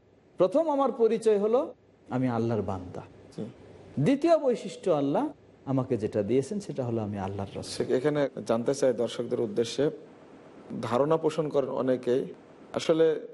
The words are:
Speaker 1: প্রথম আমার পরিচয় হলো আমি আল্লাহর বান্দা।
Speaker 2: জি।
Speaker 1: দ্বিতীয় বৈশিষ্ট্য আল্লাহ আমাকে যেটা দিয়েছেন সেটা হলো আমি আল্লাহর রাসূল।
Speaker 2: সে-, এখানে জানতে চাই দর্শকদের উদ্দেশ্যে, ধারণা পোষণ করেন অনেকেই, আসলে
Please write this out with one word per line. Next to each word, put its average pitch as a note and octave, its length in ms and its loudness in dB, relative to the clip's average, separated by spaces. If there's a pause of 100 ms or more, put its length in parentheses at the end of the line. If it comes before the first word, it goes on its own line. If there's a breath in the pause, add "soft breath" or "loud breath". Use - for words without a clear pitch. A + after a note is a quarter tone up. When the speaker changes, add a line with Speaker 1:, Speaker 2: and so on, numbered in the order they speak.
(380)
Speaker 1:
প্রথম D#4 320 4
আমার C#4 220 2
পরিচয় A3 460 2
হলো A#3 360 2 (360)
আমি B2+ 180 0
আল্লাহর A#2 340 0
বান্দা। F#2+ 400 -8 (340)
Speaker 2:
জি। F3 80 -8 (540)
Speaker 1:
দ্বিতীয় C#4+ 400 4
বৈশিষ্ট্য A3+ 520 -2
আল্লাহ D3+ 380 2 (380)
আমাকে C3 300 0
যেটা G#2 260 -2
দিয়েছেন C3 380 0
সেটা C#3+ 240 -6
হলো A2+ 180 -2
আমি G#2 160 -6
আল্লাহর G2 380 -6
রাসূল। - 300 -6
Speaker 2:
সে-, C3 60 0
এখানে C#3+ 360 2 (180)
জানতে A#2 280 0
চাই C3+ 180 2
দর্শকদের A#2+ 480 -2
উদ্দেশ্যে, A#2 500 0 (920)
ধারণা C3 340 2
পোষণ D#3+ 320 0
করেন C3+ 220 0
অনেকেই, B2+ 520 0 (520)
আসলে D#3+ 320 4 (280)